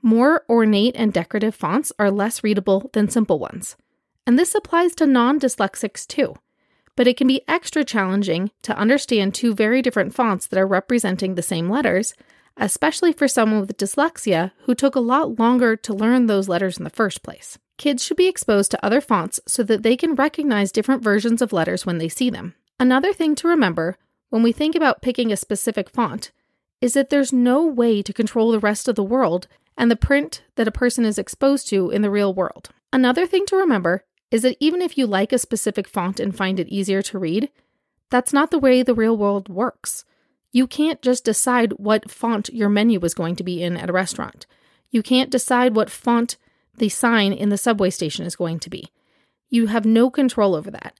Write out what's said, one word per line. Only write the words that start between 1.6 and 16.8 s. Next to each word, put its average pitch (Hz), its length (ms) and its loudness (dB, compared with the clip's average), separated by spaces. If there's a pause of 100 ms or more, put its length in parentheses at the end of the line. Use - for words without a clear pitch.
are 208 140 2
less 202 320 -2
readable 202 500 0
than 208 160 2
simple 208 300 0
ones. - 380 -12 (500)
And 240 100 4
this 339 160 2
applies 349 440 0
to 311 100 2
non-dyslexics 254 1000 0
too. - 260 -2 (640)
But 247 100 4
it 247 100 2
can 262 120 2
be 262 180 0
extra 311 380 -2
challenging 190 680 -2 (120)
to - 140 -6
understand 214 560 2
two 233 220 0
very 220 260 2
different 220 320 -2
fonts 214 360 -2
that 190 100 -2
are 190 80 4
representing 190 680 -2
the 175 60 -4
same 170 280 -4
letters, 214 440 0 (420)
especially 311 560 0
for 294 160 0
someone 220 320 2
with 202 160 -6
dyslexia 196 760 -2 (140)
who 254 100 2
took 277 220 0
a 269 40 2
lot 240 380 0
longer 233 380 2
to - 180 -8
learn 233 320 2
those 196 220 0
letters 180 300 -2
in 170 60 -10